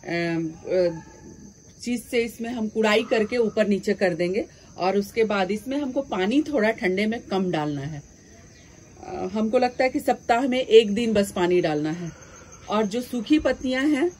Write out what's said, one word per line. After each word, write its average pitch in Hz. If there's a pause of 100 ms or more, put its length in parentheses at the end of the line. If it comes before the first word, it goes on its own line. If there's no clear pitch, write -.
अ, 170 (800)
चीज़ 240
से 233
इसमें 233
हम 226
कुड़ाई 220
करके 226
ऊपर 214
नीचे 196
कर 180
देंगे। 180 (340)
और 190
उसके 202
बाद 196
इसमें 254
हमको 277
पानी 226
थोड़ा 277
ठंडे 202
में 226
कम 190
डालना 151
है। 143 (1040)
अ, -
हमको 220
लगता 254
है 262
कि 285
सप्ताह 240
में 254
एक 220
दिन 226
बस 202
पानी 180
डालना 156
है। 170 (560)
और 214
जो 220
सूखी 247
पत्तियां 262
हैं 302